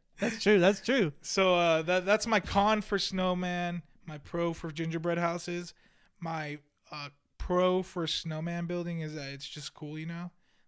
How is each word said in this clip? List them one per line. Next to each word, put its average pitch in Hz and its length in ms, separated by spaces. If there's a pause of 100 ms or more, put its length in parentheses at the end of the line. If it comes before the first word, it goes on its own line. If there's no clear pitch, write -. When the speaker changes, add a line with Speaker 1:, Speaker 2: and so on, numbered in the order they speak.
(180)
Speaker 1:
that's 226 240
true. 208 160
That's 190 220
true. 226 400
Speaker 2:
So, 185 360
uh, 165 260
that, 180 240
that's 214 200
my 220 140
con 208 400
for 196 180
snowman. 180 840 (240)
My 156 100
pro 170 380
for 160 180
gingerbread 165 460
houses. 175 560 (460)
My, 156 380 (320)
uh, 143 200 (260)
pro 185 460
for 170 240
snowman 165 600
building 170 340
is 156 140
that 143 140
it's 139 180
just - 280
cool, 151 240
you 160 80
know? 170 240 (380)